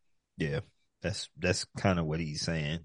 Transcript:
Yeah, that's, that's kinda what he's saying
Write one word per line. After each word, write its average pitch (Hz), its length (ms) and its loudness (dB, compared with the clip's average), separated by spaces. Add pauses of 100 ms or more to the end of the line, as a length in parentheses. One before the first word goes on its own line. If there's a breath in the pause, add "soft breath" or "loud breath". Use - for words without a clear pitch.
(380)
Yeah, - 220 0 (420)
that's, - 260 -2 (100)
that's 90 280 2 (140)
kinda 90 240 4
what 78 160 0
he's 76 240 -4
saying 80 420 -2